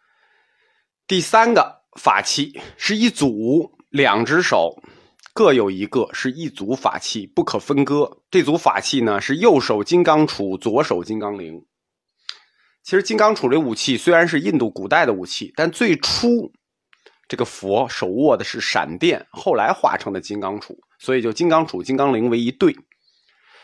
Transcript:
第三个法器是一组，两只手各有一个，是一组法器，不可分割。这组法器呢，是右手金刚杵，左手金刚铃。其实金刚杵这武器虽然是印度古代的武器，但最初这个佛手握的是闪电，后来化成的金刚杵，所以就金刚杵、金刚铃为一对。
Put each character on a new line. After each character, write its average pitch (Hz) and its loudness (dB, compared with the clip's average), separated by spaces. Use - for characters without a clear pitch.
第 190 0
三 226 4
个 - 0
法 101 2
器 - -6
是 - -4
一 220 2
组， 127 -2
两 117 2
只 147 0
手 90 0
各 185 6
有 107 2
一 95 -6
个， 110 -2
是 - -6
一 156 -10
组 104 -6
法 - -2
器， - -8
不 - -2
可 - -4
分 139 0
割。 143 -2
这 180 2
组 147 0
法 110 0
器 127 -2
呢， 104 0
是 139 -4
右 185 6
手 107 0
金 175 4
刚 156 4
杵， 95 -6
左 117 0
手 90 -4
金 107 -6
刚 104 -8
铃。 85 -16
其 - -20
实 190 2
金 214 -4
刚 214 4
杵 131 -2
这 135 2
武 135 -2
器 123 -2
虽 170 2
然 170 6
是 160 -2
印 170 0
度 117 0
古 95 -10
代 156 2
的 117 2
武 90 -8
器， - -12
但 165 -2
最 202 0
初 - -2
这 120 -10
个 120 0
佛 104 -2
手 - -6
握 123 2
的 104 -2
是 - -10
闪 82 -2
电， 160 -2
后 - -2
来 113 2
化 - 0
成 - -6
的 95 -6
金 104 -8
刚 98 -6
杵， - -18
所 131 -2
以 127 2
就 110 0
金 165 0
刚 160 2
杵、 92 -8
金 131 -4
刚 139 2
铃 117 0
为 117 0
一 120 -2
对。 160 2